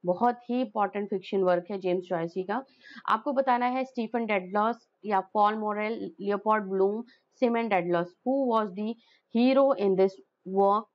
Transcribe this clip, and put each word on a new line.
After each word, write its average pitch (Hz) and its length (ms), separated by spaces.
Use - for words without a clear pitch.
बहुत 226 360
ही 247 100
इंपॉर्टेंट 202 500
फिक्शन 196 320
वर्क 175 280
है 202 80
जेम्स 180 300
जॉयसी 170 340
का। 208 200
आपको 226 240
बताना 247 340
है 254 180
स्टीफन 233 420
डेडलॉस 208 600
या 202 160
पॉल 214 240
मोरेल, 214 360
लियोपोल्ड 202 440
ब्लूम, 196 380
सिमन 233 260
डेडलॉस। 175 460
Who 262 100
was 214 240
the 214 200
hero 254 300
in 196 180
this 190 180
work 196 400